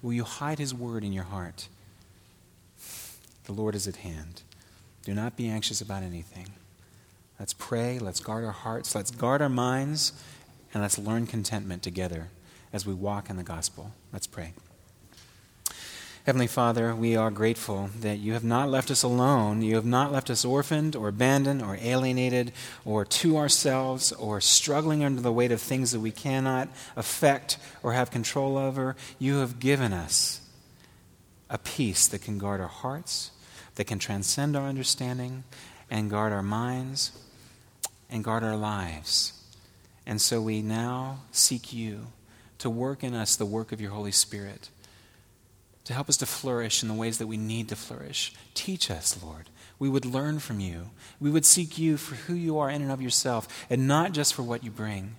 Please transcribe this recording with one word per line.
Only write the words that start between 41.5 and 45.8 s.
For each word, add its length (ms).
you 400
to 100
work 340
in 100
us 220
the 100
work 280
of 80
your 100
Holy 220
Spirit, 560